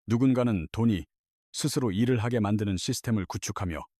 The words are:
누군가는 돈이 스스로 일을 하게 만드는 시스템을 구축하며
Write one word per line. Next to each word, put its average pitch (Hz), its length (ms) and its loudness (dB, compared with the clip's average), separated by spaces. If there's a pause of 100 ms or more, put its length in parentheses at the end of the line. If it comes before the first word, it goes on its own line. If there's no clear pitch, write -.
누군가는 120 680 2
돈이 110 320 2 (480)
스스로 131 380 -2
일을 120 280 2
하게 117 220 0
만드는 104 360 0
시스템을 110 500 -2
구축하며 90 540 -6 (200)